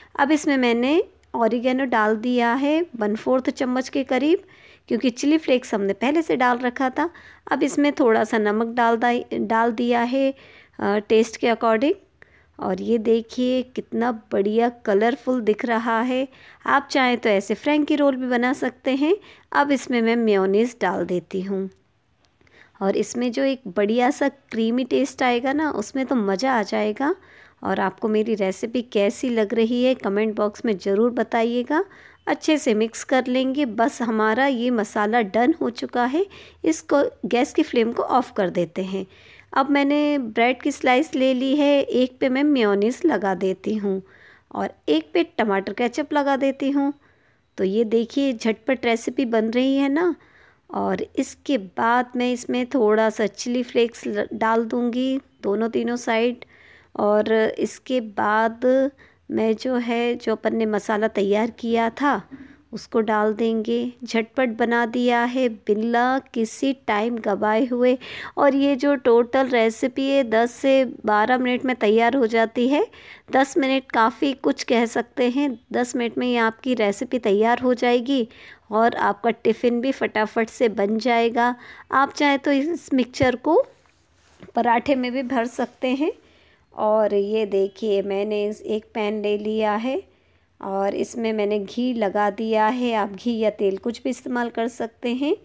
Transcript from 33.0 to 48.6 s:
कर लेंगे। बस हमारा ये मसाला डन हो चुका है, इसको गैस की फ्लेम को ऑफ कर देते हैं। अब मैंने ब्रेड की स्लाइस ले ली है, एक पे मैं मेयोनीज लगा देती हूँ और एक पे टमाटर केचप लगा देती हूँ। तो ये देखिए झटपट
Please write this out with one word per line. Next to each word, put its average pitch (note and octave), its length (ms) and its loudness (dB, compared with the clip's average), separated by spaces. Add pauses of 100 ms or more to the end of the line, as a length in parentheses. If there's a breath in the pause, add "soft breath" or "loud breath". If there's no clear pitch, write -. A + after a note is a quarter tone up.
कर B3+ 220 2
लेंगे। C4 400 0
बस A3+ 360 0
हमारा A3 440 2
ये B3 240 0
मसाला G#3+ 520 0
डन A3+ 380 2
हो B3 100 -2
चुका B3 340 -4
है, D4+ 220 0 (380 loud breath)
इसको D#4+ 380 2 (240)
गैस A#3+ 260 0
की D#4+ 100 2
फ्लेम A#3 300 0
को - 100 -4
ऑफ B3 340 0
कर F#3 140 0
देते F3 340 -2
हैं। F#3+ 220 -6 (460 loud breath)
अब C4+ 180 0
मैंने C#4+ 480 2
ब्रेड A#3+ 440 0
की C#4+ 100 -2
स्लाइस C4 420 2
ले C4 200 2
ली C4 220 0
है, C#4+ 260 4
एक B3 380 0
पे C4+ 80 2
मैं C4 160 0
मेयोनीज A3+ 600 2
लगा G3+ 300 0
देती F#3+ 400 -2
हूँ G3 280 -2 (520 loud breath)
और G3 160 -4 (180)
एक D#4 260 0
पे E4+ 80 2 (160)
टमाटर G3+ 340 0
केचप B3 400 -4
लगा C#4 240 0
देती C4+ 340 -2
हूँ। C#4 220 0 (680 soft breath)
तो G3+ 60 -2
ये G3+ 200 0
देखिए A#3 480 0
झटपट A#3 540 -4